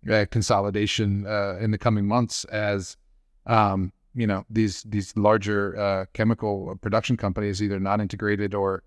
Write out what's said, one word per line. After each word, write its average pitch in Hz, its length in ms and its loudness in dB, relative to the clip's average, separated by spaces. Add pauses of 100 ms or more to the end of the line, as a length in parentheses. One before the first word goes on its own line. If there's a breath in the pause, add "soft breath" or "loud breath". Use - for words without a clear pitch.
(100)
uh, 107 200 4
consolidation, 101 960 0
uh, 101 320 -2
in 107 120 0
the 107 80 0
coming 104 280 2
months 113 400 0
as, 104 520 -2 (480)
um, 101 480 2 (200)
you 120 120 -2
know, 98 240 0
these, 110 340 0
these 104 320 -4
larger, 104 640 2
uh, 98 340 0
chemical 107 680 -2
production 120 360 0
companies, 101 460 -2
either 98 180 -2
not 98 200 0
integrated 104 540 -2
or 98 320 0